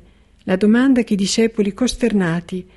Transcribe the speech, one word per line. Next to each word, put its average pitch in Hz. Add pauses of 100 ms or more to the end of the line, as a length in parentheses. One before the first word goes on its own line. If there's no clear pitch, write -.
(440)
la 185
domanda 240
che 233
i 202
discepoli 202
costernati 190 (120)